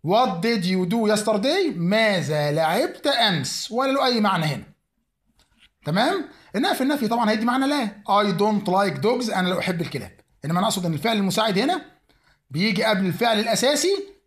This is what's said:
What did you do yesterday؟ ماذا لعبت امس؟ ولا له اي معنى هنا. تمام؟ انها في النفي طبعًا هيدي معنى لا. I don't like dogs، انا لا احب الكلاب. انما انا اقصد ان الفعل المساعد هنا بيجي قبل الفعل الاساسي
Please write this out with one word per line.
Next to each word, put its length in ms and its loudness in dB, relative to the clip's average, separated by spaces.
What 220 4
did 360 -2
you 260 0
do 260 2
yesterday؟ 600 0
ماذا 760 0
لعبت 540 0
امس؟ 640 0
ولا 220 0
له 140 0
اي 140 0
معنى 240 2
هنا. 200 -4
تمام؟ 440 0
انها 180 0
في 60 -4
النفي 280 0
طبعًا 220 0
هيدي 140 0
معنى 220 0
لا. 420 -2
I 300 2
don't 280 0
like 360 0
dogs، 340 0
انا 120 0
لا 100 -2
احب 220 -4
الكلاب. 320 -8
انما 140 0
انا 80 2
اقصد 200 -2
ان 60 0
الفعل 240 0
المساعد 420 0
هنا 240 0
بيجي 340 0
قبل 220 2
الفعل 340 0
الاساسي 680 0